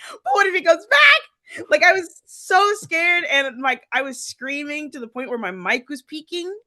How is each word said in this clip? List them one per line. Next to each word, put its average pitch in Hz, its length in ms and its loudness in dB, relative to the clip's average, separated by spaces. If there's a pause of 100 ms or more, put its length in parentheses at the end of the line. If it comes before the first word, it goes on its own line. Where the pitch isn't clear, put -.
(100)
But - 220 -6
what 403 140 4
if 370 80 -2
he 359 80 0
comes 330 240 2
back? 571 840 2
Like, 302 120 4
I 359 100 8
was 370 340 -4
so 403 480 2
scared, 349 500 0
and, 269 360 -2
like, 254 320 -2
I 254 100 0
was 269 180 -8
screaming 294 720 -8
to 277 100 -16
the 233 60 -10
point 247 220 -10
where 240 100 -6
my 196 140 -6
mic 190 360 -4
was 285 140 -10
peaking. 339 500 -10 (140)